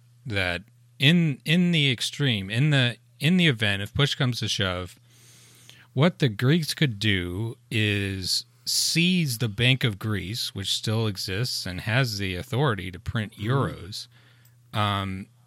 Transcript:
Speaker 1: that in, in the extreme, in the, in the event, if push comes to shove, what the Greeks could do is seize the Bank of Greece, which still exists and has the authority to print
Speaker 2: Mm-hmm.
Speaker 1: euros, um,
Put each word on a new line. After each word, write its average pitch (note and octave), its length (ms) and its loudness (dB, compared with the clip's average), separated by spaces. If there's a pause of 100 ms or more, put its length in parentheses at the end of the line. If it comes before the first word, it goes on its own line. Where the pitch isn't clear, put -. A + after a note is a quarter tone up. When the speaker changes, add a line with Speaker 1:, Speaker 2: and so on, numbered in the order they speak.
(240)
Speaker 1:
that F#2 380 -2 (360)
in, D#3 460 4
in F3 280 2
the D3 180 4
extreme, A2+ 600 0
in C3 200 2
the, B2 260 2 (240)
in E3+ 160 2
the F3 120 4
event, G#2+ 340 0
if G2+ 100 -10
push C#3+ 220 0
comes B2+ 260 -2
to G#2+ 80 -4
shove, F2+ 480 -2 (960)
what D#3+ 260 2
the C#3+ 100 4
Greeks C#3 440 2
could A#2+ 240 0
do G2 600 0 (120)
is G2+ 760 0 (180)
seize E3 760 0
the A#2+ 100 -2
Bank A#2+ 360 2
of G#2 140 -2
Greece, G#2 560 -6
which G2 180 -4
still A2+ 340 -2
exists G2+ 600 -4
and F2+ 160 -8
has A#2 360 0
the F#2+ 160 -4
authority G2+ 560 -2
to F#2+ 80 -12
print G#2+ 340 -6
Speaker 2:
Mm-hmm. G#2 180 -6
Speaker 1:
euros, B2 580 -4 (640)
um, G2 540 -2 (200)